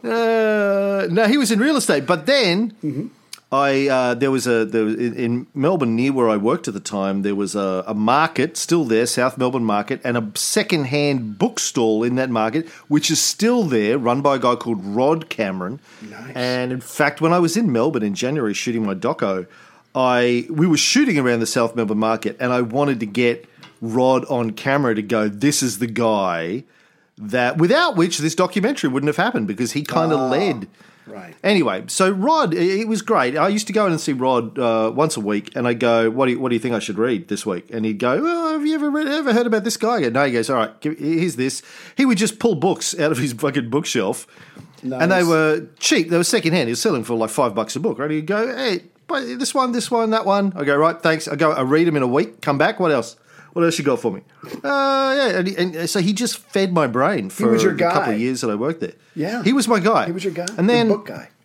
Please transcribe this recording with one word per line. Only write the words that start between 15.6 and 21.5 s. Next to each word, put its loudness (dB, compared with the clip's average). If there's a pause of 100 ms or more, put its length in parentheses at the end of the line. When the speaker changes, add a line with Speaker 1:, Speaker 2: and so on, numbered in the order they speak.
Speaker 2:
Nice. -18
Speaker 1:
And -2
in -8
fact, -2
when 4
I 4
was 2
in 0
Melbourne 2
in -2
January -2
shooting -2
my -2
doco, -2 (500)
I, 2
we 2
were 4
shooting 2
around 2
the 0
South 0